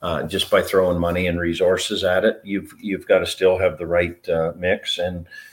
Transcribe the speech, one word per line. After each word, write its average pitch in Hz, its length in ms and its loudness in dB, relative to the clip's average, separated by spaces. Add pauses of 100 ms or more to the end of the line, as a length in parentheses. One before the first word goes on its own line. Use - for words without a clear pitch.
uh, 78 220 -4
just 90 260 -6
by 98 100 4
throwing 90 400 2
money 87 260 0
and 85 140 0
resources 90 640 0
at 92 180 2
it. 107 220 0
You've, 98 340 -6
you've 95 300 -6
gotta 92 160 4
still 92 340 2
have 92 200 0
the 85 80 -8
right, 87 420 -2
uh, 82 260 0
mix. 92 440 -2
And 87 280 -6 (260)